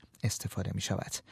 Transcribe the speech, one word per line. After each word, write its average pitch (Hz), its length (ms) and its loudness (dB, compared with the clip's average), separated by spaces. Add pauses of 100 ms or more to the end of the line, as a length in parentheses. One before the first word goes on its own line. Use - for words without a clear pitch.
(220)
استفاده - 520 0
می‌شود. - 380 0 (200)